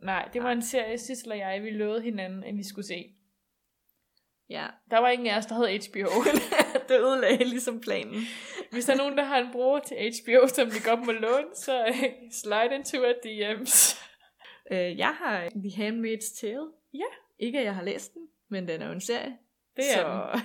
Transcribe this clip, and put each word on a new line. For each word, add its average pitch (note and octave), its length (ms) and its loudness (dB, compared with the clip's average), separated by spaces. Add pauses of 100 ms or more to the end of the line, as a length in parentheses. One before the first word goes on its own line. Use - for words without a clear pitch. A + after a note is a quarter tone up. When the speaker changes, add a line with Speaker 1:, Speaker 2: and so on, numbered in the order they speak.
Speaker 1:
Nej, F#3 300 -2
det A#3+ 100 -4
var B3 60 0
Speaker 2:
Nej. B3 40 2
Speaker 1:
en A#3+ 100 -2
serie, A#3 360 -2
Sissel A#3+ 340 -10
og G#3 60 -6
jeg, G3 240 -4
vi A3 80 -6
lovede G#3+ 320 -2
hinanden, F#3+ 420 -6
at G3+ 120 -8
vi G3+ 80 -6
skulle G3 220 -10
se. F3+ 280 -10 (1400)
Speaker 2:
Ja. D3+ 160 -8 (240)
Speaker 1:
Der A3+ 80 6
var B3 100 6
ingen B3 200 2
af G#3 100 2
os, A3 80 -4
der A3+ 80 -8
havde A3 240 2
H - 140 -14
B - 40 -8
O. G3 260 2 (300)
<laughs> C#4+ 360 2
Speaker 2:
Det B3+ 120 8
ødelagde B3 440 4
ligesom A#3+ 360 -4
planen. G#3 400 -4 (520)
Speaker 1:
Hvis A#3+ 120 -4
der C#4 80 6
er C4 40 6
nogen, C#4 220 0
der C#4+ 60 4
har C4+ 140 4
en B3 140 -2
bror B3+ 260 4
til C#4 180 -8
H A3+ 300 -4
B - 20 -8 (140)
O, C4+ 40 10
som C4 200 4
vi G#3+ 120 -2 (100)
godt A#3 180 4
må A#3 60 2
låne, A#3 420 2
så, B3 320 0
øh, A#3+ 80 2 (380)
slide A3 420 0
into C#4 240 -4
our A#3+ 140 4 (120)
D G#3+ 360 -4
Ms. - 400 4 (720)
Speaker 2:
Øh, F3+ 280 -2
jeg G3+ 160 4
har G#3+ 340 -4
The G3 200 -8 (200)
Handmaid's A3 520 -6
Tale. B3 260 -6 (280)
Speaker 1:
Ja. D#4+ 100 -6 (340)
Speaker 2:
Ikke, A#3+ 200 -4
at B3+ 60 0
jeg G3+ 100 -2
har F#3 80 -8
læst - 320 -6
den, E4 140 -18 (200)
men F#3 200 -6
den D#3+ 140 -6
er - 40 -8
jo E3 60 -8
en F3+ 80 -8
serie. - 380 -4 (380)
Speaker 1:
Det C4 80 -2 (120)
er D#3 400 -2
Speaker 2:
Så A#3 80 -2